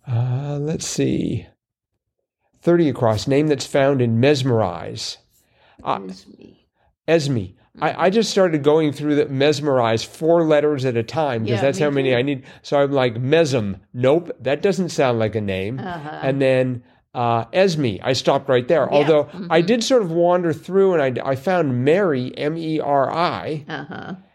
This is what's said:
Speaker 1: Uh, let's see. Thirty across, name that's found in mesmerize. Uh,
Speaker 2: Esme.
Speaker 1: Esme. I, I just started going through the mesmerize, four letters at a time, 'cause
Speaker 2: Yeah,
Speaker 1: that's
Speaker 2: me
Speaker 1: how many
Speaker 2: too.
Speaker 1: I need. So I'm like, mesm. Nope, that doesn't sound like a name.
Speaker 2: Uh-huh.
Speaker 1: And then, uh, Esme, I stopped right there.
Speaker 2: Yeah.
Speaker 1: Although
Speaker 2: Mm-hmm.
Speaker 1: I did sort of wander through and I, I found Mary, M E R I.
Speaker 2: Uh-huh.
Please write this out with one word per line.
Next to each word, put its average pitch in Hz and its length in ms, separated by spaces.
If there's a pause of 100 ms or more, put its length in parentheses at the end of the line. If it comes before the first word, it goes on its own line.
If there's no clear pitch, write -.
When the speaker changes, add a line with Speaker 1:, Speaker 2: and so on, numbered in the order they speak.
Speaker 1:
Uh, 127 520
let's 147 280
see. - 600 (1120)
Thirty 170 280
across, 110 380
name 139 200
that's 139 180
found 139 360
in 117 180
mesmerize. 113 960 (680)
Uh, - 240
Speaker 2:
Esme. - 360 (640)
Speaker 1:
Esme. 139 360 (380)
I, 156 240
I 190 60
just 220 180
started 175 340
going 151 300
through 147 220
the 147 120
mesmerize, 131 760
four 165 420
letters 147 400
at 123 100
a 117 80
time, 131 380
'cause 104 80
Speaker 2:
Yeah, 107 120
Speaker 1:
that's 135 180
Speaker 2:
me 156 40
Speaker 1:
how 147 60
many 135 220
Speaker 2:
too. 123 60
Speaker 1:
I 123 40
need. 135 220 (180)
So 143 180
I'm 139 120
like, 127 280
mesm. 127 580 (160)
Nope, 147 360 (120)
that 139 200
doesn't 185 280
sound 127 280
like 110 180
a 110 60
name. 101 380
Speaker 2:
Uh-huh. 156 420
Speaker 1:
And 135 180
then, 127 440 (320)
uh, 117 360
Esme, 156 520
I 131 100
stopped 139 340
right 127 200
there. 156 240
Speaker 2:
Yeah. - 60
Speaker 1:
Although 147 280
Speaker 2:
Mm-hmm. 180 240
Speaker 1:
I 170 120
did 220 220
sort 247 200
of 165 80
wander 170 420
through 190 400
and 135 260
I, - 120
I 135 40
found 139 480
Mary, 151 540
M 151 200
E 160 220
R 139 320
I. 139 560
Speaker 2:
Uh-huh. 135 460 (220)